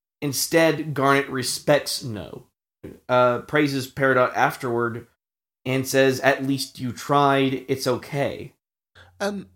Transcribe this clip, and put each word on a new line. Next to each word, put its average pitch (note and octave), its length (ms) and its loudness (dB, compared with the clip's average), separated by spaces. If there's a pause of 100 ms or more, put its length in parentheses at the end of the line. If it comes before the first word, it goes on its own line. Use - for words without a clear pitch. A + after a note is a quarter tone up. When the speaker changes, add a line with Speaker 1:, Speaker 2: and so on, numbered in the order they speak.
(220)
Speaker 1:
instead, D#3 720 0
Garnet C#3 340 2
respects - 760 -2
no, G#2 420 -12 (640)
uh, B2 300 4
praises C#3 520 -2
Peridot B2+ 440 2
afterward, A#2+ 720 -2 (580)
and C3 220 -2
says, C3+ 340 4
"At C3+ 240 2
least C3+ 340 -4
you B2 140 -6
tried, C#3 760 0
it's C3 200 -4
okay." B2+ 680 -4 (680)
Speaker 2:
And, G3+ 360 -6